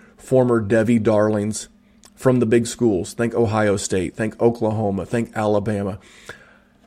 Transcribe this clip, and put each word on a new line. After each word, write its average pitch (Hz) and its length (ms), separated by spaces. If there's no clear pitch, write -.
former 123 460
Devy 110 420
darlings 107 640
from 127 240
the 117 60
big 117 200
schools, 107 480
think 120 200
Ohio 107 420
State, 92 400
think 110 260
Oklahoma, 107 640
think 117 300
Alabama. 101 640